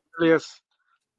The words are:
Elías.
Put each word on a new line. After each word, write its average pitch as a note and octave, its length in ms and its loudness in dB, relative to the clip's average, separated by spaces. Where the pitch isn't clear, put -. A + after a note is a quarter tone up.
Elías. E3 460 -2